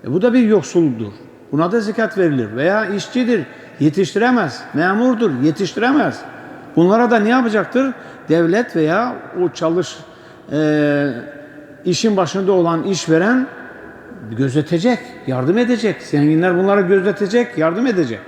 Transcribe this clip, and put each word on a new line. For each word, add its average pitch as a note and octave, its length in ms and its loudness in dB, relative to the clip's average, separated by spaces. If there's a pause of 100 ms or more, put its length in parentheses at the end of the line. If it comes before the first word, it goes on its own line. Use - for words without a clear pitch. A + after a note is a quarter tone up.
E, A#2+ 100 -4
bu F#3 80 2
da A#3 120 2
bir B3+ 60 4
yoksuldur. D#3+ 720 2 (400)
Buna E3 200 0
da A#3 80 0
zekat A3 380 -2
verilir. C3 380 0
Veya F#3+ 300 0
işçidir, G#3 580 -2 (360)
yetiştiremez. G3 840 0 (100)
Memurdur, G#3+ 580 2 (120)
yetiştiremez. G3 760 0 (540)
Bunlara G#3+ 360 4
da A#3 80 4
ne G#3 100 2
yapacaktır? A#3+ 640 0 (360)
Devlet E3+ 460 2
veya F#3 400 0 (280)
o F3 60 0
çalış-, E3+ 480 -2 (540)
e, D3 580 0 (760)
işin G3 320 0
başında F#3+ 340 0
olan E3+ 320 2
işveren G3 640 0 (920)
gözetecek, D3+ 640 0 (280)
yardım C3 300 0
edecek. A3+ 440 0
Zenginler D#3 560 2
bunları G3 240 2
gözetecek, G3 760 0
yardım F3 300 0
edecek. C#3+ 400 -2